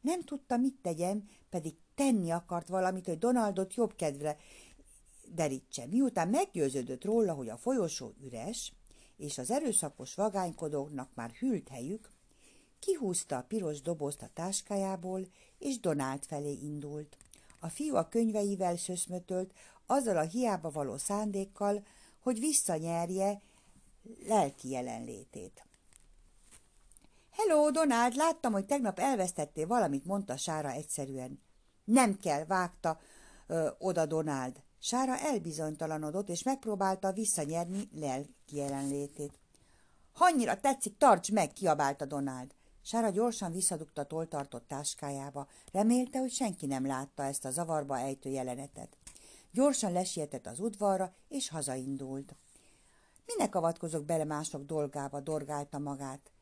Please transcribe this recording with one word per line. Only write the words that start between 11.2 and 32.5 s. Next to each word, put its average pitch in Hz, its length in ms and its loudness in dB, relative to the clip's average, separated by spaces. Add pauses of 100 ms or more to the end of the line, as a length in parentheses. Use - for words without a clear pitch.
hűlt 247 380 -2
helyük, 135 420 -8 (680)
kihúzta 202 580 0
a 123 100 -6
piros 165 340 -2
dobozt 151 400 -2
a 110 120 -14
táskájából, 190 920 -2 (300)
és 269 220 -4
Donald 143 460 -2
felé 147 260 -4
indult. 147 680 -8 (420)
A 165 100 -6
fiú 285 260 -2
a - 140 2
könyveivel 202 680 2
szöszmötölt, 180 760 -4 (320)
azzal 240 320 2
a 156 40 4
hiába 175 480 0
való 139 280 -4
szándékkal, 202 880 -2 (340)
hogy 247 200 0
visszanyerje 190 1040 0 (840)
lelki 165 420 2
jelenlétét. 117 960 -8 (1600)
„Hello, 302 420 6
Donald, 247 440 4
láttam, 311 360 2
hogy 196 140 2
tegnap 254 340 2
elvesztettél 180 680 0
valamit”, 180 380 2
mondta 196 320 -2
Sára 151 340 -2
egyszerűen. 135 720 -6 (420)
„Nem 226 340 6
kell”, 156 280 0
vágta, 175 540 0 (480)